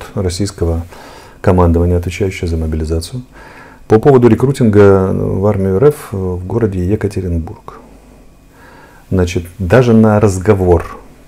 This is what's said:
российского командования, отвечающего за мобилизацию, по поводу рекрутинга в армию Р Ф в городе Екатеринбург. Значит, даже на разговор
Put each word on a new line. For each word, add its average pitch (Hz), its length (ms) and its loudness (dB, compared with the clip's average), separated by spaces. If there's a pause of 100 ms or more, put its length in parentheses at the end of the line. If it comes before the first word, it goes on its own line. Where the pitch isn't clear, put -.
(140)
российского 90 680 -4 (560)
командования, 87 560 2
отвечающего 92 520 -6
за 82 80 -4
мобилизацию, 80 680 -6 (680)
по 110 100 4
поводу 123 300 4
рекрутинга 104 840 2
в 98 340 -4
армию 95 300 0
Р 98 100 2
Ф - 260 0
в 90 340 -8
городе 95 380 -4
Екатеринбург. 92 960 -6 (1300)
Значит, 90 340 -2 (140)
даже 113 340 2
на 110 280 4
разговор 92 760 0 (300)